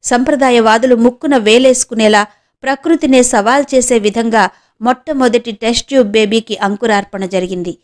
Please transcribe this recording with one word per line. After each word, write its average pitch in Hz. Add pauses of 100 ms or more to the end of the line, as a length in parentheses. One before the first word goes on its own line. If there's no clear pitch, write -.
సంప్రదాయవాదులు 247
ముక్కున 247
వేలేసుకునేలా 220 (360)
ప్రకృతినే 277
సవాల్ 247 (100)
చేసే 247
విధంగా 214 (300)
మొట్టమొదటి 240
టెస్ట్ 226
ట్యూబ్ 254
బేబీకి 220
అంకురార్పణ 202
జరిగింది. 180